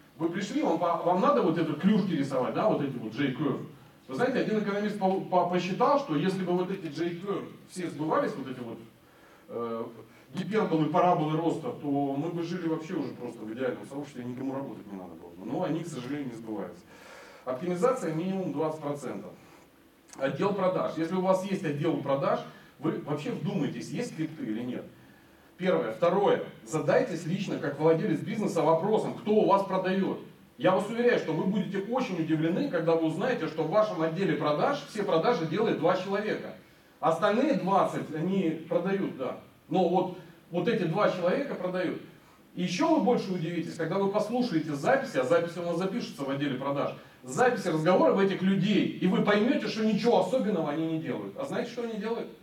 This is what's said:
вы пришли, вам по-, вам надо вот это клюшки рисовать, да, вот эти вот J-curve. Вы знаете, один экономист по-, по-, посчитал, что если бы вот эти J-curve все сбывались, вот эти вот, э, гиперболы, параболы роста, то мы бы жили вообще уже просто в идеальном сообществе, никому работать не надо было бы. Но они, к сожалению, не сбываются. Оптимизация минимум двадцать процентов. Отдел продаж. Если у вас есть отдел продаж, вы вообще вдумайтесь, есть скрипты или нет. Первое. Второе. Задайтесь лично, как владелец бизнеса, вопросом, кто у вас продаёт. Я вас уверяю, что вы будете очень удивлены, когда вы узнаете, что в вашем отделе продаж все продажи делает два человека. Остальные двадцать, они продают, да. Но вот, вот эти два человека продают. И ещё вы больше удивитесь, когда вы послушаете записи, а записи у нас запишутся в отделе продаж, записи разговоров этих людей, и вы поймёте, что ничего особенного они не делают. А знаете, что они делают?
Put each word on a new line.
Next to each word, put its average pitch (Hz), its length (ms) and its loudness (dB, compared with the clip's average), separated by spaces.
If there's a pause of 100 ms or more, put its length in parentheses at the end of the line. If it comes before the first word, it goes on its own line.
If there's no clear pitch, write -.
(180)
вы 165 100 0
пришли, 196 320 -2
вам 175 180 2
по-, 170 240 0
вам 180 200 4
надо 262 180 4
вот 170 160 2
это 156 160 0
клюшки 190 380 2
рисовать, 135 420 0
да, 147 160 2
вот 143 140 2
эти 135 160 -2
вот 110 160 -8
J-curve. 131 500 -2 (420)
Вы 131 80 -10
знаете, 240 260 2
один 208 180 0
экономист 202 400 -2
по-, 190 200 2
по-, 175 300 2
посчитал, 247 500 2
что - 160 -2
если 180 300 0
бы 175 80 0
вот 180 180 0
эти 160 180 -6
J-curve 175 600 -4 (220)
все 175 180 -8
сбывались, 156 480 0
вот 127 100 -10
эти 123 140 -10
вот, 117 180 -10 (720)
э, 117 360 -4 (500)
гиперболы, 175 560 2
параболы 160 480 4
роста, 143 320 -2
то 147 180 -8
мы 139 400 0
бы 170 140 -4
жили 165 260 -4
вообще 160 260 -4
уже 135 200 -4
просто 117 260 -10
в 107 140 -8
идеальном 120 340 -4
сообществе, 135 360 -10
никому 127 280 -6
работать 113 400 -8
не 98 60 -10
надо 87 160 -12
было 85 160 -16
бы. 90 160 -14
Но 151 160 -2
они, 160 200 -2
к - 60 -8
сожалению, 131 400 -6
не 113 80 -10
сбываются. 107 480 -10 (640)
Оптимизация 175 640 0
минимум 180 400 -2
двадцать 151 300 -4
процентов. 110 480 -8 (880)
Отдел 175 340 0
продаж. 185 460 0
Если 165 160 -2
у 185 80 0
вас 190 280 2
есть 180 140 -2
отдел 151 320 0
продаж, 139 440 0 (380)
вы - 280 -2
вообще 226 240 -4
вдумайтесь, 180 580 -4
есть 233 240 -6
скрипты 151 320 -6
или 113 180 -4
нет. 123 220 -6 (720)
Первое. 123 360 2
Второе. - 520 4 (200)
Задайтесь 151 640 0
лично, 180 320 -2
как 147 220 -4
владелец 160 400 4
бизнеса, 196 420 -2
вопросом, 175 520 2
кто - 180 -2
у 190 140 6
вас 196 180 4
продаёт. 185 560 0 (380)
Я 180 140 4
вас 202 160 2
уверяю, 233 300 4
что - 140 -2
вы 175 120 0
будете 190 360 0 (100)
очень 185 300 0
удивлены, 160 480 0
когда 165 260 2
вы 160 120 2
узнаете, 165 420 -2
что 156 160 -4
в 156 60 -2
вашем 180 300 2
отделе 160 360 0
продаж 156 520 0
все 208 140 -4
продажи 165 440 2
делает 147 320 0
два 180 180 4
человека. 196 580 -4 (460)
Остальные 208 540 2
двадцать, 165 600 2
они 170 540 0
продают, 175 480 -2
да. 127 240 -6 (280)
Но 170 200 4
вот, - 300 2 (320)
вот 170 160 0
эти 214 160 2
два 170 280 2
человека 196 440 0
продают. 180 460 -4 (560)
И 180 60 -4
ещё 311 300 2
вы 285 120 4
больше 220 280 2
удивитесь, 160 420 -4
когда 170 240 -2
вы 196 120 2
послушаете 202 640 0
записи, 151 440 2
а 127 60 2
записи 170 360 2
у - 20 -6
нас 170 160 -2
запишутся 190 460 -4
в - 60 -2
отделе 139 280 -2
продаж, 139 380 -2 (260)
записи 190 460 2
разговоров 185 500 6
этих 185 240 4
людей, 190 460 4
и - 180 0
вы 226 160 4
поймёте, 208 460 2
что 220 160 -2
ничего 214 360 4
особенного 185 500 0
они 160 240 -2
не 160 40 -2
делают. 107 400 -6
А - 60 -6
знаете, 202 260 -4
что 240 140 -6
они 226 140 -6
делают? 226 280 -4 (160)